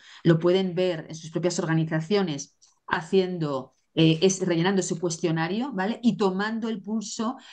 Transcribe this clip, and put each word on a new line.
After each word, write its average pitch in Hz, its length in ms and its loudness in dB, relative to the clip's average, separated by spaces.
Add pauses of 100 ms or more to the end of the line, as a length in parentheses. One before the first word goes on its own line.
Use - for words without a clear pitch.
(240)
lo 165 140 6
pueden 175 380 2
ver 175 340 -2
en 156 60 -14
sus 160 160 -16
propias 170 260 -2
organizaciones 160 960 0 (360)
haciendo, 165 840 -2 (200)
eh, 160 260 6
es, 190 180 4
rellenando 180 400 2
ese 180 180 -2
cuestionario, 175 760 -2
¿vale? 196 280 -4
Y 226 140 2
tomando 208 540 -2
el 220 120 -6
pulso 220 540 -6 (180)